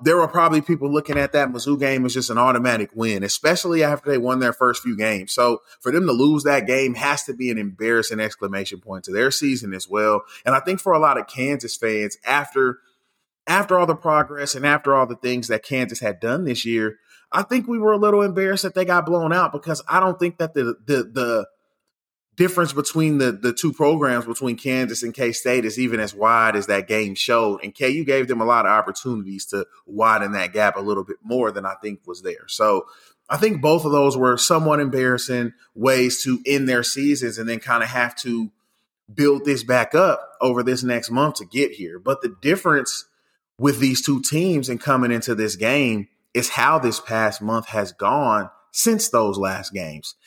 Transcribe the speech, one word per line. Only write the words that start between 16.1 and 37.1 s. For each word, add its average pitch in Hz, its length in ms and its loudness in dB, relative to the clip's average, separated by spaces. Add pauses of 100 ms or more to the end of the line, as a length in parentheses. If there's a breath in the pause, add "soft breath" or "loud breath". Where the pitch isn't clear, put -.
done 131 240 -2
this 120 220 -4
year, 110 320 -2 (340 soft breath)
I 196 120 0
think 247 240 -2
we 233 120 -2
were 214 140 4
a 208 40 2
little 202 260 4
embarrassed 190 400 -2
that 185 120 -4
they 185 100 0
got 175 200 2
blown 165 260 0
out 175 220 2
because 151 340 -6
I 175 140 2
don't 185 180 0
think 175 200 -2
that 160 140 -4
the, 120 220 0 (100)
the, 131 180 0
the 113 440 -2 (880)
difference 175 340 2
between 151 460 0
the, 127 140 2
the 113 220 -2
two 147 200 -2
programs, 143 520 2
between 117 300 -6
Kansas 123 480 -4
and 117 100 -6
K-State, 123 520 0
is 110 120 -4
even 120 220 -2
as 101 160 -6
wide 110 400 4
as 101 120 -2
that 98 200 0
game 107 260 -2
showed. 110 480 0
And 101 140 -14
K 131 140 0
U 151 160 -2
gave 135 240 0
them 117 120 -2
a 113 40 0
lot 117 200 4
of 95 60 4
opportunities 101 760 -2
to 98 200 -6 (180 soft breath)
widen 104 460 0
that 92 220 -4
gap 101 240 2
a 98 40 -8
little 101 220 -2
bit 98 180 -10
more 113 300 -2
than 95 140 -8
I 95 180 -6
think 104 220 -10
was 90 160 -14
there. 90 260 -10
So 104 380 0 (440 loud breath)
I 147 80 -2
think 190 240 0
both 160 240 2
of 147 60 0
those 139 260 4
were 127 200 4
somewhat 156 420 2
embarrassing 127 760 -2 (220 soft breath)
ways 127 480 2
to 127 240 0
end 139 220 2
their 120 140 2
seasons 131 540 -2